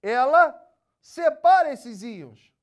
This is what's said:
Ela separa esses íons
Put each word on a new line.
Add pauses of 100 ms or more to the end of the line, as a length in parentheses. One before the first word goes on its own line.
Ela (440)
separa
esses
íons